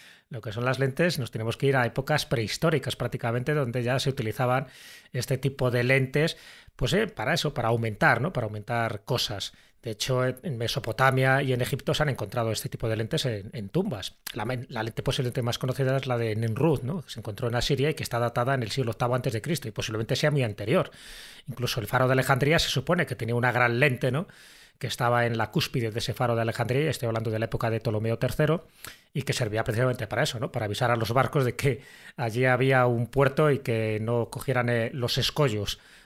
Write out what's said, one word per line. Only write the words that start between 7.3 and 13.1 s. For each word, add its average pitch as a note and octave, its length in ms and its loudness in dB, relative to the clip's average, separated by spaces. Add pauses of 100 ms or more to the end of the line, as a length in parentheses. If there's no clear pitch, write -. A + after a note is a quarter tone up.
eso, D#3 200 -2
para A2+ 140 -2
aumentar, A2+ 540 2
¿no? - 100 -2
Para A2 160 -2
aumentar G#2+ 560 -4
cosas. A2+ 480 -4 (320)
De A2+ 80 -6
hecho, B2+ 340 0
en, B2+ 180 -2
en C#3+ 140 -4
Mesopotamia C3 880 2
y C3 80 0
en B2 100 2
Egipto C3+ 320 -2
se - 100 0
han D3 60 2
encontrado A2+ 440 -2
este - 160 -6
tipo - 180 -6
de A2 80 0
lentes A2+ 300 -2